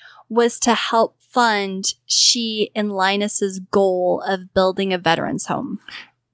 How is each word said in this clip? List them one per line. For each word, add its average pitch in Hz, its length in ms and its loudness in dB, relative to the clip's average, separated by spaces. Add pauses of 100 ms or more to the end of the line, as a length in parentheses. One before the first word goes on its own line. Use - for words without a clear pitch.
(280)
was 233 320 2
to 233 140 2
help - 460 0
fund 202 720 -2 (120)
she 220 680 0
and 208 160 -2
Linus's 196 680 0
goal 185 680 2
of 185 280 -4
building 190 380 0
a 180 60 0
veterans 165 480 -2
home. - 320 -6 (560)